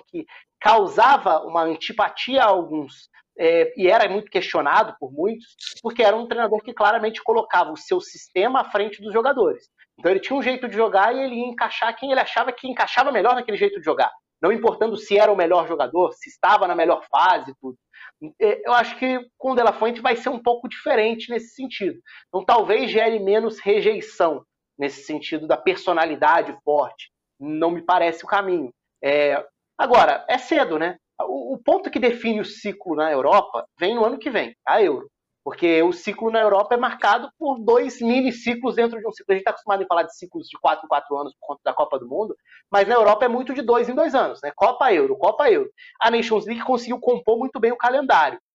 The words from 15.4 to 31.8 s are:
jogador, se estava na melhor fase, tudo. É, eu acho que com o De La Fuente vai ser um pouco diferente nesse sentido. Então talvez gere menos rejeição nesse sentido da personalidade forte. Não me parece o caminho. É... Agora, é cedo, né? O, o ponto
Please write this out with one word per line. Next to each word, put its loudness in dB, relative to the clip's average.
jogador, 0
se -20
estava 2
na -4
melhor 0
fase, 0
tudo. -14
É, 0
eu 2
acho 0
que -2
com -4
o -2
De 2
La 4
Fuente -4
vai 0
ser -6
um -6
pouco -2
diferente -2
nesse -8
sentido. -8
Então -6
talvez 2
gere 2
menos 0
rejeição 0
nesse -8
sentido -8
da 2
personalidade 0
forte. -2
Não -4
me -4
parece 0
o -16
caminho. -2
É... 0
Agora, 4
é 0
cedo, -2
né? -4
O, -6
o -10
ponto 0